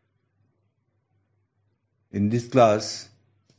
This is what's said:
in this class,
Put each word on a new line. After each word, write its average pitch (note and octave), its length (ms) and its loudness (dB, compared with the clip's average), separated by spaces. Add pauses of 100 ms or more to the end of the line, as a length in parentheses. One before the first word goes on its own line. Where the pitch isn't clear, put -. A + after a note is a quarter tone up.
(2250)
in G2+ 160 -2
this A#2+ 180 -4
class, A2 640 2 (500)